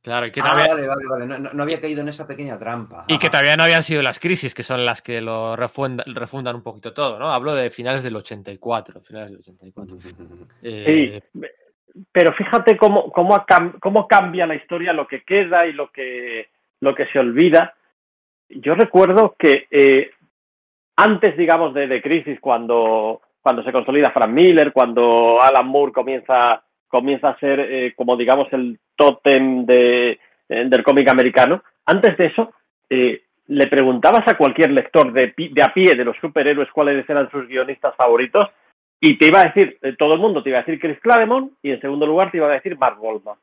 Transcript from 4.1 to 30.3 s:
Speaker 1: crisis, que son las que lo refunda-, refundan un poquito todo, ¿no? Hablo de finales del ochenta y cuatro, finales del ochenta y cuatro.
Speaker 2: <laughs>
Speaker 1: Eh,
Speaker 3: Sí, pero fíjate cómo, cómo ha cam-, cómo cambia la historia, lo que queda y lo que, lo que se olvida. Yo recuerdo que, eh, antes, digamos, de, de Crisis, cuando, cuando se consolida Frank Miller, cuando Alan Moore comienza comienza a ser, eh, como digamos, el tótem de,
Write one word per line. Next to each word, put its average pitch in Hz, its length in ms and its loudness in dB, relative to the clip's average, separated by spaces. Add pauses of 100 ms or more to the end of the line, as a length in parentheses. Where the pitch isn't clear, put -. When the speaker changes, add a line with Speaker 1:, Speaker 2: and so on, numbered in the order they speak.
Speaker 1:
crisis, 170 340 -6
que 123 80 -14
son 123 240 -6
las 117 160 -6
que 117 180 -10
lo 113 360 -8
refunda-, 123 500 -8
refundan 123 480 -12
un 120 80 -16
poquito 110 320 -18
todo, 131 240 -6
¿no? 147 140 -8
Hablo 135 220 -4
de 127 160 -4
finales 127 340 -8
del 117 120 -10
ochenta 101 360 -18
y 98 60 -20
cuatro, - 420 -10
finales 107 300 -20
del 98 100 -20
ochenta 92 260 -20
y 95 60 -20
cuatro. 92 260 -20 (320)
Speaker 2:
<laughs> 87 320 -20
Speaker 1:
Eh, 117 580 -2 (140)
Speaker 3:
Sí, - 80 -16 (680)
pero 170 220 2
fíjate 214 460 0
cómo, 208 340 2
cómo 180 220 2
ha 202 100 0
cam-, 175 360 2
cómo 202 260 -2
cambia 180 400 2
la 156 80 -6
historia, 175 380 -8
lo 156 140 -4
que - 180 -16
queda 175 420 0
y 160 60 -8
lo 143 180 -10
que, 123 580 -12 (320)
lo 135 140 0
que 131 180 -4
se 139 60 -2
olvida. 151 560 2 (720)
Yo - 260 -4
recuerdo 190 640 2
que, 143 320 2
eh, 139 400 4 (840)
antes, 196 440 2
digamos, 165 360 0
de, 143 120 -4
de 127 160 -4
Crisis, 147 380 -4
cuando, 117 840 -2 (180)
cuando 120 220 -2
se 127 100 -8
consolida 131 400 0
Frank 113 180 0
Miller, 156 420 4
cuando 117 680 2
Alan 131 260 4
Moore 135 260 -2
comienza 123 680 -2 (300)
comienza 135 380 0
a 120 80 -10
ser, 139 200 -2
eh, 127 380 -6
como 123 220 -2
digamos, 131 340 0
el 123 260 -6 (160)
tótem 135 680 2
de, 123 560 2 (280)